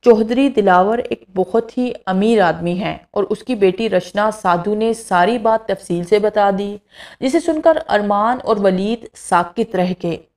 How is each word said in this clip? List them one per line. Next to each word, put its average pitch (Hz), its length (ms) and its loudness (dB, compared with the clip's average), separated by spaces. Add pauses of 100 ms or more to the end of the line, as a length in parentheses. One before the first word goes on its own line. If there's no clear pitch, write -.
चौधरी 233 440 4
दिलावर 196 500 2
एक - 320 -8
बहुत 226 460 -2
ही 247 140 -2 (160)
अमीर 202 340 2
आदमी 170 360 0
हैं 165 180 -4 (180)
और 196 120 -2
उसकी 226 300 -6
बेटी 196 320 2
रचना।" 202 440 -2
साधु 185 440 0
ने 226 180 -2
सारी 208 440 0
बात 220 340 -2
तफसील 175 340 -4
से 208 140 2
बता 208 320 2
दी, 202 160 -4 (540)
जिसे 269 180 0
सुनकर 311 380 2
अरमान 208 640 0
और 208 200 0
वलीद 196 560 -2
साकित 180 600 -2
रह 185 180 0
गए। 170 260 -6 (180)